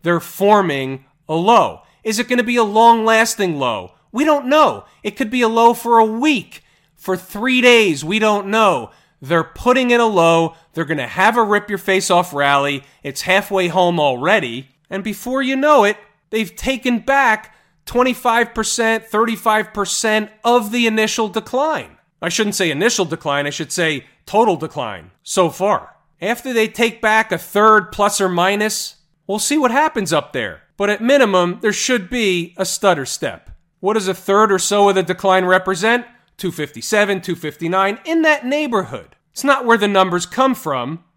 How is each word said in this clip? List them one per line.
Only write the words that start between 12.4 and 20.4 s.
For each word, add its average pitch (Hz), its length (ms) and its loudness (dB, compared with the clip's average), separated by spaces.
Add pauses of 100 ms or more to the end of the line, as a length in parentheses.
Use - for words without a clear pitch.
It's 139 200 -10
halfway 185 460 0
home 175 320 0
already. 135 720 -2 (180)
And 190 160 -10
before 247 380 -6
you 262 140 -2
know 277 280 4
it, 208 140 0 (320)
they've 220 260 -4
taken 247 440 -2
back 254 540 0 (300)
twenty-five 240 680 0
percent, 226 500 -2
thirty-five 220 680 -2
percent 214 560 -2 (120)